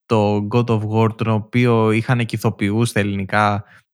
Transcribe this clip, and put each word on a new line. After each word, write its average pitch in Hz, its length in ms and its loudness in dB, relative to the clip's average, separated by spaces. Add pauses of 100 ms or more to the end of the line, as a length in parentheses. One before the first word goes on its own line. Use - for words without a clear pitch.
το 104 460 0
God 120 160 0
of 107 220 0
War, 110 280 0
το 113 160 -2
οποίο 113 580 2
είχαν 113 360 0
και 110 100 -6
ηθοποιούς 107 520 -2
στα 107 120 -2
ελληνικά 101 640 -2 (300)